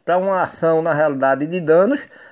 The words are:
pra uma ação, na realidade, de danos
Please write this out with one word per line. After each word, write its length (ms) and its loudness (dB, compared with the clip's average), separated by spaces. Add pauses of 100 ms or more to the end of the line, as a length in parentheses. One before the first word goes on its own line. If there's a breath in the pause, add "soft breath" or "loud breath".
pra 120 0
uma 240 -2
ação, 400 0
na 120 -2
realidade, 520 0
de 140 -6
danos 480 2 (240 loud breath)